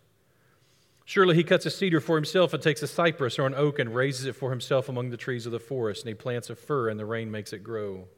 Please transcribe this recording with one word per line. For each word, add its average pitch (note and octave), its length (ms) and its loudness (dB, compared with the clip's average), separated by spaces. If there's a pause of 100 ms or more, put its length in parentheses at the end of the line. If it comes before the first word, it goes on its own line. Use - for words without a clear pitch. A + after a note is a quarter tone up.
(1040)
Surely F3+ 300 6
he E3 100 6
cuts E3+ 220 2
a D#3+ 40 -4
cedar E3+ 300 2
for D#3+ 160 2
himself D#3+ 380 4
and C#3 80 -2
takes D3+ 200 2
a C#3+ 40 -4
cypress D#3 520 0
or C#3+ 80 4
an C3+ 80 -2
oak C#3+ 240 2
and A#2 160 0
raises B2+ 300 0
it C3+ 100 -6
for C3 160 -4
himself B2+ 380 0
among B2 220 -4
the A#2+ 60 -8
trees A#2+ 300 -6
of A#2 60 -8
the A2+ 80 -4
forest. A2+ 420 -4
And A#2+ 60 -10
he A2 60 -6
plants A#2+ 360 -6
a A2+ 60 -12
fir C3+ 320 -2
and G#2+ 100 -4
the G#2+ 60 -6
rain A2+ 260 -4
makes G#2+ 220 -8
it G2+ 100 -10
grow. G#2 440 -8 (120)